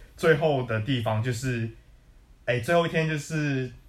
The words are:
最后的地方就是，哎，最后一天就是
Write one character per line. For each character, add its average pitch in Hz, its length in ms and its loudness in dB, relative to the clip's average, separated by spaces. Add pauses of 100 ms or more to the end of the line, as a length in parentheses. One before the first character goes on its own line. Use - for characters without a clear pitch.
(160)
最 160 200 4
后 143 280 2
的 113 180 -2
地 123 200 -2
方 110 220 0
就 127 100 -2
是， 120 340 -4 (760)
哎， 123 140 0
最 165 160 2
后 170 100 4
一 156 40 -2
天 160 180 0
就 156 100 -2
是 143 540 -2 (180)